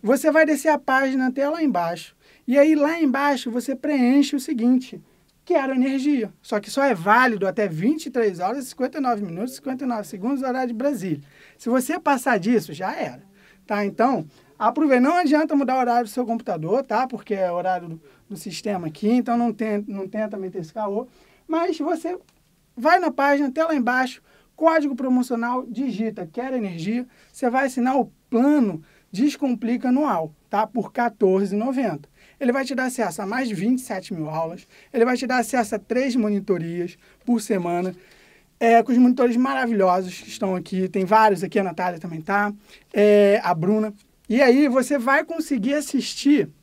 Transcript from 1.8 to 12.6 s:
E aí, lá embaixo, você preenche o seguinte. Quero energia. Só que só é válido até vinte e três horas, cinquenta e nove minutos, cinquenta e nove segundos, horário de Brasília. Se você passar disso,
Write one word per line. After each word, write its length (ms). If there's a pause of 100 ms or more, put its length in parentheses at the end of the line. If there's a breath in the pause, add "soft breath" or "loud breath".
E 120
aí, 180
lá 240
embaixo, 500
você 260
preenche 600
o 40
seguinte. 640 (440 soft breath)
Quero 280
energia. 580 (100)
Só 180
que 100
só 140
é 100
válido 540
até 200
vinte 400
e 40
três 280
horas, 280
cinquenta 300
e 40
nove 220
minutos, 320
cinquenta 280
e 40
nove 200
segundos, 360
horário 240
de 60
Brasília. 480 (360 soft breath)
Se 120
você 300
passar 380
disso, 360